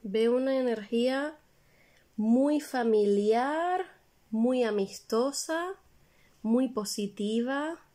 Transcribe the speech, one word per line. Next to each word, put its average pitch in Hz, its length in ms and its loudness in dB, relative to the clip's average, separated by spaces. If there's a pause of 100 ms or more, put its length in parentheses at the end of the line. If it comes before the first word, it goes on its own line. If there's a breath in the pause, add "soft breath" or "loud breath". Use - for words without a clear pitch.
Veo 226 340 0
una 262 220 0
energía 254 800 -2 (800 soft breath)
muy 262 420 2
familiar, 240 1300 2 (460)
muy 240 320 2
amistosa, 262 1120 -2 (680 soft breath)
muy 247 280 2
positiva. 233 1080 -4 (160)